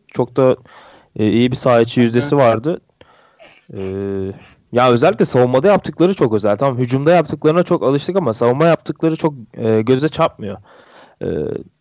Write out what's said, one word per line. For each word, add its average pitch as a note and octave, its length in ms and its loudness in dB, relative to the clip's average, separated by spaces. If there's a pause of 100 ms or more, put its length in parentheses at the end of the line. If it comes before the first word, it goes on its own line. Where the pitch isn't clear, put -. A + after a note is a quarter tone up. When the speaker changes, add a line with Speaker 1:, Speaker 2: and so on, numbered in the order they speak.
Speaker 1:
Çok - 280 -6
da, C3 200 2 (600)
e, G#2+ 140 0
iyi A#2+ 200 2
bir B2 60 -2
saha A#2+ 240 2
içi A#2 200 0
yüzdesi A#2+ 360 2
Speaker 2:
Hı C#3+ 40 2
hı. C3 40 4
Speaker 1:
vardı. A#2 360 0 (960)
Ee, F#2+ 60 -10 (880)
ya B2 180 4
özellikle D#3 340 2
savunmada B2+ 440 2
yaptıkları F#3 460 0
çok A#2+ 200 0
özel. G#2 220 0
Tamam, C3 220 -2
hücumda C3 360 0
yaptıklarına D#3+ 480 0
çok E3+ 200 -2
alıştık C#3+ 340 -2
ama C#3+ 160 -2
savunma B2 320 0
yaptıkları D#3+ 520 -2
çok, D#3 180 -4 (200)
e, A2+ 280 0
göze C3 260 2
çarpmıyor. A2 480 -4 (680)
Ee, - 40 -6 (540)